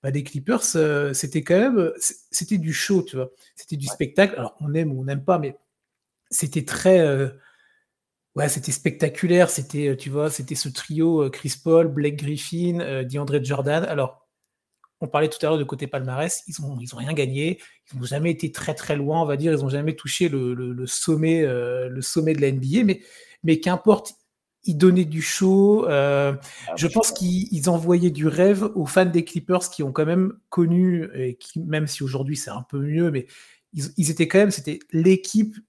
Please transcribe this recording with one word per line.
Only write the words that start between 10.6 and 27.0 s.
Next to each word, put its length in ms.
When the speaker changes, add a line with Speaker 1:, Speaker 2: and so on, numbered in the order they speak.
Speaker 1:
trio, 540
euh, 80
Chris 300
Paul, 260
Blake 300
Griffin, 640
euh, 220
DeAndre 400
Jordan. 420
Alors, 420
on 60
parlait 200
tout 140
à 80
l'heure 80
de 60
côté 240
palmarès, 600
ils 140
ont, 180
ils 140
ont 40
rien 160
gagné, 460
ils 60
n'ont 80
jamais 260
été 200
très, 240
très 200
loin, 260
on 40
va 120
dire, 160
ils 80
n'ont 80
jamais 260
touché 340
le, 240
le, 180
le 160
sommet, 540
euh, 480
le 120
sommet 320
de 80
la 80
N 100
B 200
A, 40
mais, 180
mais 160
qu'importe, 540
ils 100
donnaient 300
du 160
show, 680
euh, 460
Speaker 2:
Ah, 80
Speaker 1:
je 100
Speaker 2:
moi, 60
je 20
Speaker 1:
pense 140